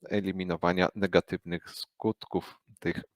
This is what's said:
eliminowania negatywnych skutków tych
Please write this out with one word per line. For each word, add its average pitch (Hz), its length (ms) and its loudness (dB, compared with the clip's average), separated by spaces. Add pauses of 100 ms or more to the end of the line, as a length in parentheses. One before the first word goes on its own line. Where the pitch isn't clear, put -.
(100)
eliminowania 92 840 2
negatywnych 87 760 0
skutków - 880 -6 (220)
tych 85 220 -4 (120)